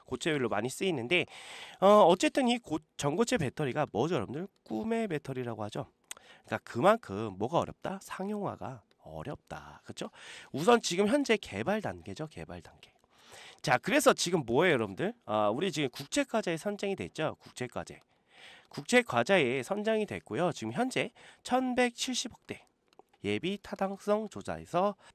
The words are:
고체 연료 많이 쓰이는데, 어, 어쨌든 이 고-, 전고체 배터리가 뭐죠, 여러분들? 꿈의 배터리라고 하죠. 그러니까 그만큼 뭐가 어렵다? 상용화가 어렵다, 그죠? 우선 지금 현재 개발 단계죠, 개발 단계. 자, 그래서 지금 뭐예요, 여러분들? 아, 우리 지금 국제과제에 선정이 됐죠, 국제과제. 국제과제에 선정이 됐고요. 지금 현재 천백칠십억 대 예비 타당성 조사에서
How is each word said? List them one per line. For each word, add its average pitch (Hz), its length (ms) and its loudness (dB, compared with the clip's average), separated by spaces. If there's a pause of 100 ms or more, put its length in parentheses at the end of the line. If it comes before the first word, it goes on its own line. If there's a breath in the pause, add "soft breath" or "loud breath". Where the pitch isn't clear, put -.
고체 127 240 -4
연료 135 180 0
많이 104 200 0
쓰이는데, 156 580 0 (540 loud breath)
어, 208 240 10
어쨌든 247 440 6
이 240 100 2
고-, 160 200 -4 (180)
전고체 214 420 0
배터리가 139 540 -2
뭐죠, 151 220 0
여러분들? 143 320 -4 (180)
꿈의 226 440 -2
배터리라고 123 560 -6
하죠. 120 220 -6 (580 loud breath)
그러니까 110 140 -4
그만큼 113 800 0
뭐가 127 220 0
어렵다? 175 440 -4
상용화가 135 800 -8 (200)
어렵다, 78 840 -14
그죠? - 260 -10 (420 loud breath)
우선 208 280 4
지금 196 280 0
현재 262 280 2
개발 165 440 -4
단계죠, 98 480 -10
개발 87 340 -14
단계. - 300 -20 (680 loud breath)
자, 131 160 4
그래서 240 380 4
지금 170 320 0
뭐예요, 147 280 4
여러분들? 113 400 0 (120)
아, 107 220 2
우리 156 240 0
지금 147 180 -2
국제과제에 208 640 -2
선정이 202 380 -4
됐죠, 156 460 -6
국제과제. 90 600 -10 (680 loud breath)
국제과제에 139 920 2
선정이 208 440 -2
됐고요. 131 460 -4
지금 113 200 -6
현재 214 380 -2 (320 loud breath)
천백칠십억 247 1040 -2
대 - 200 -12 (580)
예비 127 360 -2
타당성 202 680 -2
조사에서 180 640 -4 (200 loud breath)